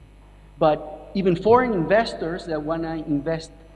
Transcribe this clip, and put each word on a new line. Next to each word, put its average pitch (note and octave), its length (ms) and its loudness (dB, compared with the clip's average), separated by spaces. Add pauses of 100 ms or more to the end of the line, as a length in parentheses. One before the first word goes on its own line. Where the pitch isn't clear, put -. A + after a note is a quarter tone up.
(600)
but - 560 0
even F#3 200 2
foreign A3+ 380 4
investors F3+ 720 0
that D#3+ 160 -4
wanna E3 360 -4 (100)
invest D#3+ 440 -4 (240)